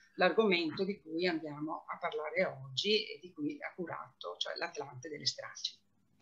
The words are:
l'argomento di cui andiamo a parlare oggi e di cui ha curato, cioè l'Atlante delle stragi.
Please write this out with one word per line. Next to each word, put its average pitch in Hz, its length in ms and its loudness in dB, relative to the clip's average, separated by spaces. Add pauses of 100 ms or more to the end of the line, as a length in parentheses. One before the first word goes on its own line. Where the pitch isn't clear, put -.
(160)
l'argomento 180 680 6
di 190 160 -2
cui 165 280 0
andiamo 156 600 -2
a 170 100 -6
parlare 156 480 0
oggi 190 600 0
e - 160 -10
di 180 100 -14
cui 147 300 -2
ha - 140 -6
curato, - 600 -8
cioè - 180 -4
l'Atlante 147 540 -6
delle 143 180 -4
stragi. - 500 -6 (440)